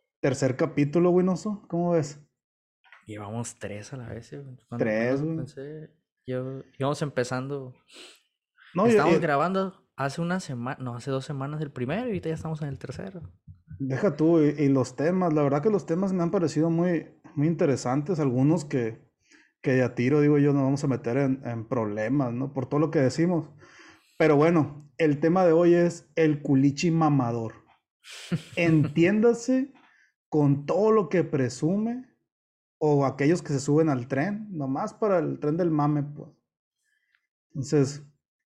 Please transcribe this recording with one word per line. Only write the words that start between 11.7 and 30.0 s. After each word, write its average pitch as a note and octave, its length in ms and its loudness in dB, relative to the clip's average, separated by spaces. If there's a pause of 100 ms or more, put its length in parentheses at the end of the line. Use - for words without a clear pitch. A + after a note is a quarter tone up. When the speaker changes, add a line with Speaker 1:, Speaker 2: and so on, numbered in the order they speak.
Speaker 2:
primero C3+ 340 -6
y - 20 -
ahorita F3 220 -6
ya D#3+ 60 -4
estamos D#3+ 280 -8
en C#3+ 60 -6
el C3+ 100 -10
tercero. - 420 -12 (580)
Speaker 1:
Deja C3+ 360 -2
tú, D#3+ 260 4
y, D3 60 4 (100)
y D3 120 2
los C3 260 0
temas, F3 380 0
la D3+ 100 2
verdad C#3+ 180 0
que A3 80 2
los G3+ 160 -2
temas F#3 260 -2
me F3+ 120 -2
han E3 80 -2
parecido E3 400 0
muy, E3+ 380 0 (260)
muy C#3+ 100 2
interesantes, D3 720 0
algunos C#3+ 460 2
que, A#2+ 420 -4 (540)
que C#3 120 0
de B2+ 100 4
a A#2+ 100 -2
tiro, C3 260 2
digo D3 200 4
yo, C#3+ 120 4
nos C#3 120 2
vamos C#3 200 0
a D3+ 40 0
meter A#2+ 300 -2
en, C3+ 280 0
en A2+ 220 -8
problemas, A#2 680 -2
¿no? C3+ 200 -6
Por B2 140 -6
todo D3 120 0
lo D#3 100 2
que E3+ 80 0
decimos. D#3+ 540 0 (680)
Pero D#3 180 6
bueno, D#3 640 2
el D3 220 2
tema F3 260 4
de E3+ 60 6
hoy E3+ 240 6
es F3 400 0
el D#3 260 2
culichi C#3+ 480 2
mamador. C3+ 640 0 (800)
Speaker 2:
<laughs> - 240 -8
Speaker 1:
Entiéndase G3+ 1160 2 (540)